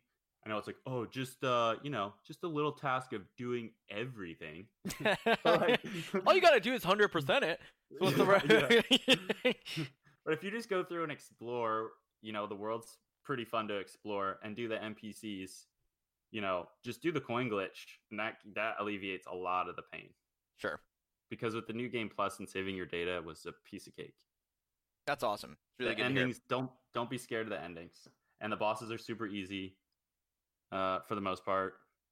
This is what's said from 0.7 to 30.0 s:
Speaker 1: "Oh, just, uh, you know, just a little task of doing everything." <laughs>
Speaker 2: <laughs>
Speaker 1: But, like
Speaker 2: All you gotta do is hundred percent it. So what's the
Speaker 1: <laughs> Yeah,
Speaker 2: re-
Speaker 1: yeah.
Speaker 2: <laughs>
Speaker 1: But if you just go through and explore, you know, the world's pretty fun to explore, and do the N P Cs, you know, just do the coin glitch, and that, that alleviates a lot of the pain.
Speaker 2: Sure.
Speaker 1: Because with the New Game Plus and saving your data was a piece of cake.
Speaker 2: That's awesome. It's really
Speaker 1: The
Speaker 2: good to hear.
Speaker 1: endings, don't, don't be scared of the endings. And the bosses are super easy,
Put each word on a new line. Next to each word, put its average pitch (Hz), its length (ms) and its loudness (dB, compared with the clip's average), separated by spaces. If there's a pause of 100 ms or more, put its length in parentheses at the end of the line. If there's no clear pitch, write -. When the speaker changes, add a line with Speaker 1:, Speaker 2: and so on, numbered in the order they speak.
Speaker 1:
"Oh, 127 200 -2
just, 127 360 -8
uh, 117 400 4
you 143 80 -6
know, 104 240 -2 (120)
just - 180 -12
a 180 40 -2
little 147 240 0
task 131 420 -2
of 104 80 -4 (140)
doing 120 360 -4 (160)
everything." 95 800 -10 (160)
<laughs> - 160 -8
Speaker 2:
<laughs> - 0 - (440)
Speaker 1:
But, 220 160 6
like 202 200 4 (460)
Speaker 2:
All 311 80 8
you 381 60 6
gotta 311 200 10
do 226 140 0
is 240 100 -4
hundred 202 240 6
percent 170 360 2
it. 165 160 0 (380)
So 185 60 2
what's 170 140 6
the 196 60 8
Speaker 1:
<laughs> 190 240 6
Yeah, 214 200 8
Speaker 2:
re- 233 540 6 (240)
Speaker 1:
yeah. 254 80 4 (420)
Speaker 2:
<laughs> - 280 -20
Speaker 1:
But 156 100 0
if 151 80 -8
you 190 80 -4
just 226 200 -6
go 185 140 2
through 175 180 -4
and 151 100 -4
explore, 113 800 -4 (300)
you 110 100 -10
know, 104 140 -2
the 104 80 -6
world's 110 440 -6 (260)
pretty 123 200 -4
fun 110 240 -2
to 104 80 -2
explore, 98 680 -4
and 107 140 -8
do 117 120 -4
the 110 140 -2
N 107 120 -8
P 107 180 -14
Cs, 98 540 -10 (640)
you 110 100 -6
know, 92 280 0 (140)
just 120 200 -8
do 165 100 0
the 147 80 0
coin 120 300 -2
glitch, - 480 -4 (120)
and 107 100 -8
that, 110 180 -4 (160)
that 107 260 -2
alleviates 98 460 -4
a - 80 -8
lot 90 340 0
of 87 80 -8
the 80 60 -12 (100)
pain. 90 180 -16 (480)
Speaker 2:
Sure. 82 220 -4 (500)
Speaker 1:
Because 113 240 -4
with 113 120 -6
the 113 60 -8
New 120 160 -4
Game 113 260 -4
Plus 98 240 -2
and 95 100 -10
saving 95 280 -4
your 90 100 -6
data 85 380 -4
was 82 220 -14
a 85 60 -10 (160)
piece - 180 -14
of - 100 -20
cake. - 180 -14 (920)
Speaker 2:
That's 143 160 -2
awesome. 104 300 -2
It's - 280 -16
really 120 120 0
Speaker 1:
The 110 40 -2
Speaker 2:
good 110 120 0
to 131 60 0
hear. 131 80 2
Speaker 1:
endings, 127 260 -2
don't, 127 220 0 (240)
don't 120 160 -2
be 131 80 -6
scared 113 280 -4
of 107 40 -6
the 85 120 -4
endings. 85 460 -14 (320)
And 107 120 -2
the 104 40 -2
bosses 110 340 0
are 113 80 -6
super 110 280 -6
easy, 95 500 -6 (960)